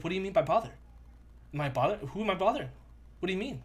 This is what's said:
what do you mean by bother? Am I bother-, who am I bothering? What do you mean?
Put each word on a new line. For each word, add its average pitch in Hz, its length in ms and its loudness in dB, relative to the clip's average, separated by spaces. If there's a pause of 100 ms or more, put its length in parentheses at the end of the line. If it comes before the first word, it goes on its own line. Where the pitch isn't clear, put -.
what 165 80 -4
do 185 60 -2
you 190 60 0
mean 190 120 -4
by 190 80 6
bother? 170 300 2 (800)
Am 147 80 -4
I 143 80 0
bother-, 135 280 2
who 143 240 -8
am 214 80 0
I 185 60 2
bothering? 190 340 2 (500)
What 180 80 -2
do 190 60 0
you 185 60 -2
mean? 226 260 -6